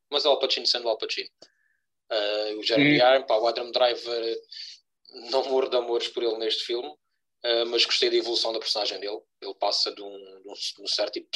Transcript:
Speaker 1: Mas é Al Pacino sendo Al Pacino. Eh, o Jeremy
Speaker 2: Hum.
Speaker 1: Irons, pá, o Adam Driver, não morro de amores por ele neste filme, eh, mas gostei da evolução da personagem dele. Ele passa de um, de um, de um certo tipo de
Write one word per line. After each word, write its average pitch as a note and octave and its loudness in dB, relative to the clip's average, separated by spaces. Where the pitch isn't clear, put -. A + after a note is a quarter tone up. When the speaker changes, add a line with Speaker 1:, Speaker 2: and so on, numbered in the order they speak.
Speaker 1:
Mas C#3+ 0
é D3+ 6
Al C3+ 6
Pacino - 0
sendo A#2+ 0
Al G#2+ 0
Pacino. - -6
Eh, G#2+ -2
o G#2+ -8
Jeremy B2+ 4
Speaker 2:
Hum. B2+ 8
Speaker 1:
Irons, C3+ 2
pá, A2+ 4
o A2+ 2
Adam A#2+ -2
Driver, A#2 0
não C3 2
morro C3 2
de B2 0
amores A#2+ 0
por - -4
ele A2+ 0
neste A2 -2
filme, A#2+ -6
eh, A#2 2
mas A#2 2
gostei - 2
da A#2 2
evolução A2+ 0
da A2 -4
personagem G2+ -4
dele. G#2 -8
Ele G2 -10
passa G#2 -2
de G2+ -16
um, G2 -16
de G2+ -20
um, G2 -14
de - -10
um G2 -10
certo G#2 -2
tipo - -8
de - -20